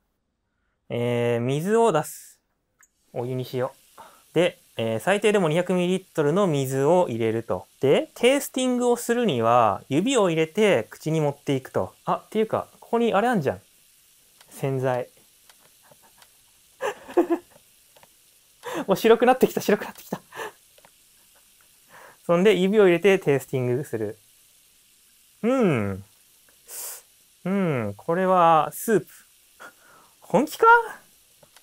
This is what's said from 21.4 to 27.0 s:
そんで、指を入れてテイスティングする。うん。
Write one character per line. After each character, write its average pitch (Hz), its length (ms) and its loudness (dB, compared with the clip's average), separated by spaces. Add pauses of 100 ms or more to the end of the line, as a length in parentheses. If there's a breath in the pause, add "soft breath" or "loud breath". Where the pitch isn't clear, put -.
そ 170 100 2
ん 175 80 2
で、 208 120 6
指 190 240 2
を 202 60 8
入 180 60 6
れ 170 80 2
て 190 200 4
テ 143 160 2
イ 131 40 0
ス - 60 -8
テ 135 120 -6
ィ 127 40 -2
ン 123 160 -2
グ 151 60 -6
す - 140 -10
る。 107 200 -8 (1300)
う 240 100 0
ん。 110 500 0 (1400 loud breath)